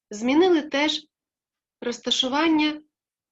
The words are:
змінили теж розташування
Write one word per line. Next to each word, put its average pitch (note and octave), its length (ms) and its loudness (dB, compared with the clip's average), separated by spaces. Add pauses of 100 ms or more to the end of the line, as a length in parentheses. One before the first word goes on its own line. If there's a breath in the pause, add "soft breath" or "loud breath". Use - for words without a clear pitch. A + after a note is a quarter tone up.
(100)
змінили C#4+ 520 2
теж D4 440 -4 (760)
розташування D4+ 1000 -2 (480)